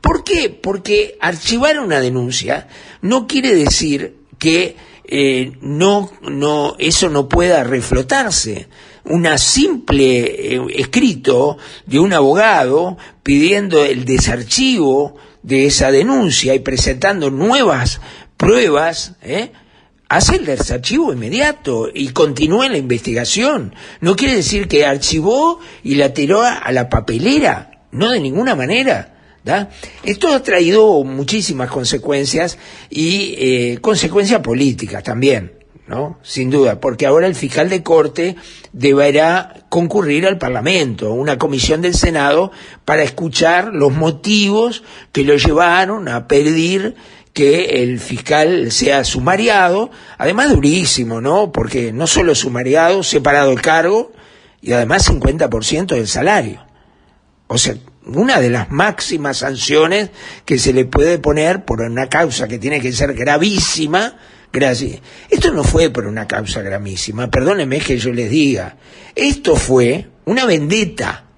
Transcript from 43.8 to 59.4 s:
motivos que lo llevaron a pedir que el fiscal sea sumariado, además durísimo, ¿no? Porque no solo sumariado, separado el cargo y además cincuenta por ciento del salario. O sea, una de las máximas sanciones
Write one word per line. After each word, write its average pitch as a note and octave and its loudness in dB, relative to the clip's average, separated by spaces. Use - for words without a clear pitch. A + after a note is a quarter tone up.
motivos G3+ 0
que C#3 0
lo D3 4
llevaron F3 2
a A#2+ -6
pedir E3 2
que C#3+ 2
el B2 -2
fiscal D3+ 0
sea B3 2
sumariado, G3 2
además A#3 2
durísimo, C#3 2
¿no? E3+ 0
Porque A#2 -4
no C#3 -4
solo D#3+ 2
sumariado, C#3+ 2
separado C#3+ 2
el B2+ 0
cargo E3 0
y A#2+ -2
además A#2+ 2
cincuenta D3 0
por A2 -4
ciento E3 -2
del A2 -2
salario. C#3+ -2
O A#2+ -2
sea, A#2+ -2
una G#3 0
de B2 2
las A#2 -4
máximas D3 -4
sanciones D3+ 0